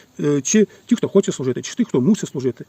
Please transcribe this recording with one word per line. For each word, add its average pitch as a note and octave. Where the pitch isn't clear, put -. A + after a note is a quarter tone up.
Е, D3
чи G#3
ті, A#3+
хто D3
хоче G3
служити, B2+
чи -
ті, A#3+
хто C3+
мусить F3+
служити. C3